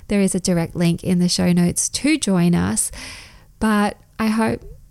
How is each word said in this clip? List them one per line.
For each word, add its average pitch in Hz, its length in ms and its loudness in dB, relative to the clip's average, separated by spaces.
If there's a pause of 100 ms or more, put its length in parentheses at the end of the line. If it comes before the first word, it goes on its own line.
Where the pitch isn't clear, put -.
There 202 140 2
is 190 120 2
a 185 60 -2
direct 170 340 -2
link 170 300 0
in 180 140 2
the 175 100 2
show 180 240 2
notes 175 380 0
to 311 260 0
join 175 380 2
us. 185 360 -2 (680)
But 208 380 0 (200)
I 220 100 0
hope 220 360 0 (260)